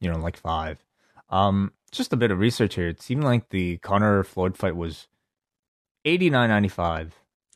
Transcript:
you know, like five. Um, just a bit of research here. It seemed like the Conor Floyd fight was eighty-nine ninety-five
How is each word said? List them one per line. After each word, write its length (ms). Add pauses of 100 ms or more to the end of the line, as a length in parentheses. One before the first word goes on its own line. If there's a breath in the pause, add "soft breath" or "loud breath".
you 100
know, 80
like 200
five. 440 (460 soft breath)
Um, 440 (200)
just 200
a 40
bit 160
of 80
research 340
here. 140
It 140
seemed 200
like 280
the 280
Conor 460
Floyd 320
fight 180
was 320 (960)
eighty-nine 440
ninety-five 640 (420)